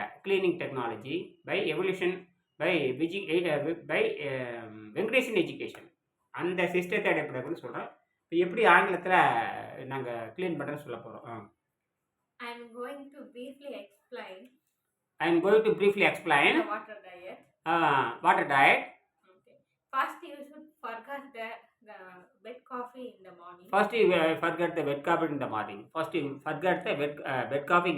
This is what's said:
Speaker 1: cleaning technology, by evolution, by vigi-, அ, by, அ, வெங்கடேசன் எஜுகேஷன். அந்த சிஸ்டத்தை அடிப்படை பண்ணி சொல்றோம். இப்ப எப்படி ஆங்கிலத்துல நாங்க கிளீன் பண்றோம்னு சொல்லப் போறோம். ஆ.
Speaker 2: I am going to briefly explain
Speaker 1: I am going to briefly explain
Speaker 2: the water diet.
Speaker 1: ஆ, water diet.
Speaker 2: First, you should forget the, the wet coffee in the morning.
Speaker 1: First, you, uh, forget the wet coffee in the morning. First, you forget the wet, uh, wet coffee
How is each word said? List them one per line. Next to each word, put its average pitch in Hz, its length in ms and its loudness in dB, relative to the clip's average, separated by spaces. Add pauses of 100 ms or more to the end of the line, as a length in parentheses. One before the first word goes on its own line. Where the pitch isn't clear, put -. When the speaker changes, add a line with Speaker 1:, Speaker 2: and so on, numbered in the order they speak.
(240)
Speaker 1:
cleaning 185 320 2
technology, 131 920 -6
by 160 280 -2
evolution, 180 540 -2 (300)
by 147 400 0
vigi-, 175 500 0
அ, 151 80 2 (300)
by, 165 400 0
அ, 123 340 -6 (320)
வெங்கடேசன் 226 420 0
எஜுகேஷன். 143 580 -4 (380)
அந்த 180 320 -2
சிஸ்டத்தை 180 440 0
அடிப்படை 151 340 0
பண்ணி 147 200 -8
சொல்றோம். 139 360 -10 (320)
இப்ப 165 80 -4
எப்படி 180 280 2
ஆங்கிலத்துல 185 540 6 (680)
நாங்க 120 520 -8
கிளீன் 175 220 -4
பண்றோம்னு 143 160 -6
சொல்லப் 120 340 -12
போறோம். 107 200 -16
ஆ. 107 240 -14 (840)
Speaker 2:
I 240 160 -12
am 240 120 -16
going 247 340 -12
to 277 200 -20 (160)
briefly 254 520 -14
explain 208 680 -18 (640)
Speaker 1:
I 165 140 2
am 170 120 4
going 208 180 6
to - 80 4
briefly 202 440 4
explain 160 400 4
Speaker 2:
the 320 120 2 (100)
water 320 200 -12
diet. 185 500 -18 (200)
Speaker 1:
ஆ, 143 560 2
water 165 240 4
diet. 151 500 4 (1000)
Speaker 2:
First, 320 340 -2
you 285 60 -14 (120)
should 302 180 -20 (180)
forget 240 380 -10 (140)
the, 226 120 -10 (400)
the 202 100 -20 (460)
wet 247 160 -16 (100)
coffee 247 360 -10 (100)
in - 100 -20
the 185 160 -20
morning. 175 320 -20
Speaker 1:
First, 208 240 6
you, 180 140 8
uh, 160 320 4
forget 165 340 0
the 151 100 0
wet 139 200 -2
coffee 165 260 4
in 143 40 -4
the 123 100 -4
morning. 104 360 -6 (100)
First, 160 240 -2
you 139 300 -4
forget 170 360 0
the 208 160 0
wet, 147 240 -2
uh, 127 260 -2
wet 143 160 -2
coffee 175 320 4